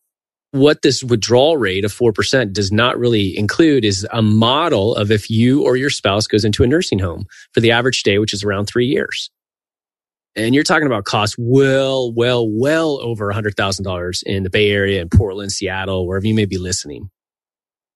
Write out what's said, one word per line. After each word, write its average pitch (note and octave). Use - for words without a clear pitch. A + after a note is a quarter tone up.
what C#3
this C#3
withdrawal B2
rate G2
of G#2
four A#2
percent A#2
does G2+
not A#2
really A2
include C3
is G2
a A2+
model A2+
of G#2
if G#2+
you B2
or B2+
your C3+
spouse G#2
goes G#2+
into G#2+
a B2
nursing C#3
home F#2
for -
the A2+
average A#2+
stay, G2+
which G#2
is G2
around G2+
three B2
years. -
And A2+
you're D3+
talking D#3+
about A2
costs G#2
well, C3+
well, A#2
well C#3+
over G#2+
a G2+
hundred G#2
thousand G2
dollars F2+
in G2
the F#2
Bay G#2
Area, G2
in E2+
Portland, G2
Seattle, F#2+
wherever F#2+
you A2
may A2
be F#2
listening. F2+